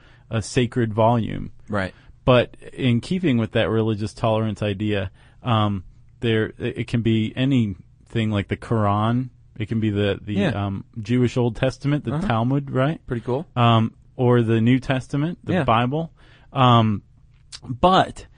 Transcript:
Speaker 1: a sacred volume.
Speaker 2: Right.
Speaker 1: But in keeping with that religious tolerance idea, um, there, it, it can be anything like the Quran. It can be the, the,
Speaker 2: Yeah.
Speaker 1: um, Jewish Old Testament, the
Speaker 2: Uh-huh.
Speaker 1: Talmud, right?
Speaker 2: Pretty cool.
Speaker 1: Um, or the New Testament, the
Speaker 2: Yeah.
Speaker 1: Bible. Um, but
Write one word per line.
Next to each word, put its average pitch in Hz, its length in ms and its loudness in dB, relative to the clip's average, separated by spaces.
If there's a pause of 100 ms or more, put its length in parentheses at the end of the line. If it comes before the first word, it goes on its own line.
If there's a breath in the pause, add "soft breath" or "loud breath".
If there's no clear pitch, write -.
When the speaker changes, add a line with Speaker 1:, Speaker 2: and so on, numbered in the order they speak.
(300 soft breath)
Speaker 1:
a 113 120 -2
sacred 117 520 -2
volume. 107 580 0 (160)
Speaker 2:
Right. 95 260 -4 (300 soft breath)
Speaker 1:
But 123 320 4 (160)
in 120 300 0
keeping 175 340 0
with 113 160 -2
that 107 160 2
religious 110 460 -2
tolerance 110 480 -2
idea, 104 480 -2 (320 soft breath)
um, 104 420 0 (360)
there, 110 260 0 (120)
it, - 200 -8
it 117 100 -6
can 117 140 -2
be 110 340 0
anything 117 920 -2
like 101 180 -2
the 107 80 -4
Quran. 110 720 0 (300)
It 107 100 -6
can 113 120 -2
be 107 100 0
the, 101 320 0
the, 107 120 -8
Speaker 2:
Yeah. 101 320 0
Speaker 1:
um, 98 180 -6 (140)
Jewish 120 380 0
Old 120 200 0
Testament, 139 480 -2
the 123 100 -4
Speaker 2:
Uh-huh. 170 120 -4
Speaker 1:
Talmud, 131 440 0
right? 131 360 -2
Speaker 2:
Pretty 120 160 -4
cool. 135 320 -4
Speaker 1:
Um, 117 400 4 (220)
or 123 260 4
the 113 200 2
New 123 180 4
Testament, 143 640 -4
the 160 80 -4
Speaker 2:
Yeah. 175 120 0
Speaker 1:
Bible. 123 460 0 (440 soft breath)
Um, 117 480 4 (640)
but 170 600 2 (120 soft breath)